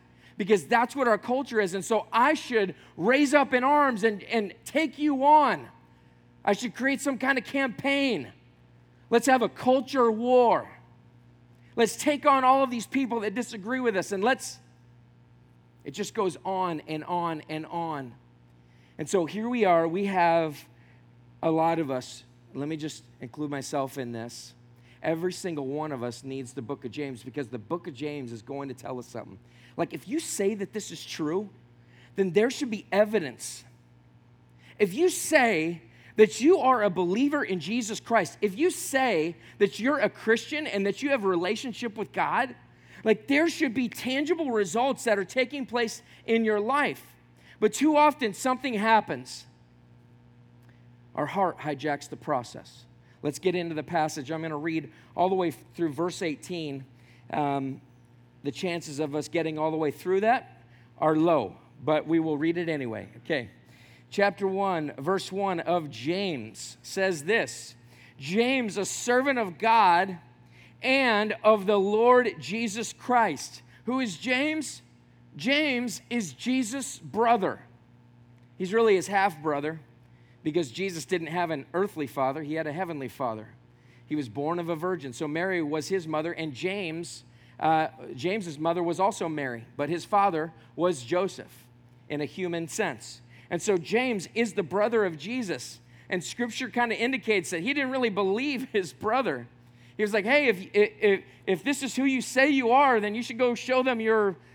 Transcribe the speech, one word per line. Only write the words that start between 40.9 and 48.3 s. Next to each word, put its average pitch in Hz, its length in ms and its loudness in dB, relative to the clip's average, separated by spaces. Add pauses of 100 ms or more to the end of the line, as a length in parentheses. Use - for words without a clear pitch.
you 285 80 0
have 247 120 0
a 196 40 0
relationship 202 680 -2
with 208 160 -8
God, 190 440 -2 (480)
like, 220 240 2
there 294 200 4
should 269 280 -2
be 247 140 -2
tangible 294 600 -2
results 226 540 0
that 208 160 2
are 190 60 -2
taking 262 420 -4
place 233 340 -4 (240)
in 226 180 2
your 214 160 2
life. 233 540 -2 (460)
But 214 140 4
too 294 240 4
often, 294 360 4